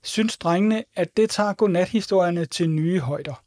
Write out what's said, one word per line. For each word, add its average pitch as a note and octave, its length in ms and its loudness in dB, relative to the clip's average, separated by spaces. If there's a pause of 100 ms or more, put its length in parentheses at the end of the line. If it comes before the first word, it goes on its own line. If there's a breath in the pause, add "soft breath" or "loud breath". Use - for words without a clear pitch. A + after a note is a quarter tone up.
synes A3+ 340 -2
drengene, G#3 480 0 (100)
at F3 220 -4
det A3 140 4
tager G#3 220 0
godnathistorierne F3+ 920 2
til E3 240 -2
nye D#3+ 300 0
højder. C#3 460 -6